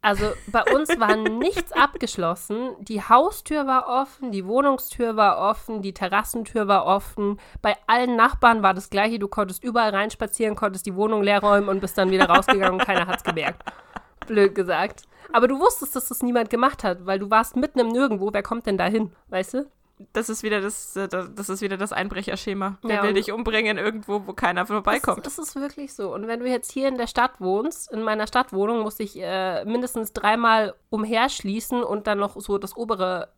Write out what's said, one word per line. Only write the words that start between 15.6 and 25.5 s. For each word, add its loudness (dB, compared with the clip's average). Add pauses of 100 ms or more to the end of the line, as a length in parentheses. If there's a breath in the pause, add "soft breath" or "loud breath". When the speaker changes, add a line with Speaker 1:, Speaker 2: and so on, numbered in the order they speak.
Speaker 1:
dass -6
das -6
niemand 0
gemacht 0
hat, -2
weil 0
du -6
warst 2
mitten 0
im 4
Nirgendwo. 0
Wer 0
kommt -6
denn 0
da 2
hin, 0 (160)
weißt -4
du? -6 (440)
Speaker 2:
Das -2
ist -6
wieder 0
das, -8
äh, -4
das, -6
das -10
ist -6
wieder -4
das -6
Einbrecherschema. -6
Wer -2
Speaker 1:
Ja, 0
Speaker 2:
will 2
Speaker 1:
und 0
Speaker 2:
dich -2
umbringen -2
irgendwo, -4
wo -10
keiner 0
vorbeikommt? -2
Speaker 1:
Es -10
ist, -10
es -8
ist -14